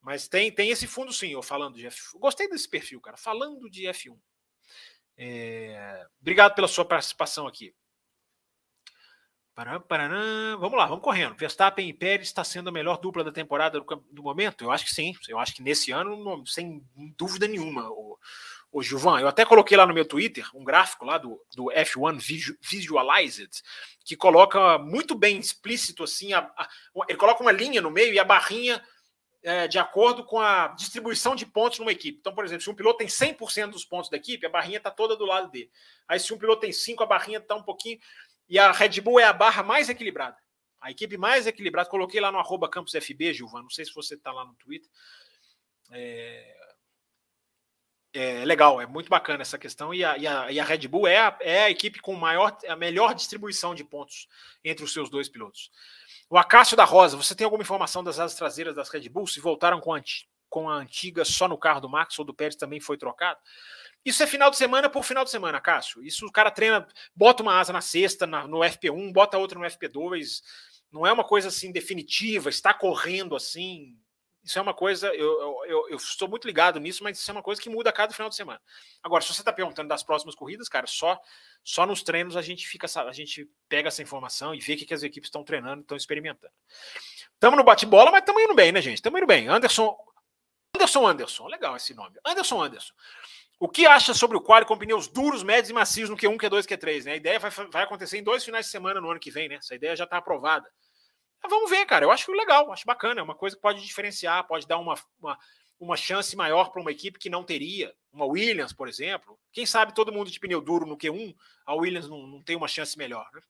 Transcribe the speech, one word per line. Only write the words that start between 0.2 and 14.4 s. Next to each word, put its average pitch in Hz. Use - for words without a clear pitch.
tem, 208
tem 214
esse 240
fundo 262
sim, 185
eu 131
falando 143
de 117
F -
um. 180
Gostei 277
desse 359
perfil, -
cara. -
Falando 247
de 185
F 185
um. 233
É... 113
Obrigado 196
pela 190
sua -
participação 151
aqui. 113
Param, 156
paranã. 214
Vamos 208
lá, 175
vamos 170
correndo. 170
Verstappen 196
e 160
Pérez 190
tá 185
sendo 180
a 180
melhor 165
dupla 175
da 156
temporada 151
do 139
cam-, 147
do 143
momento? 143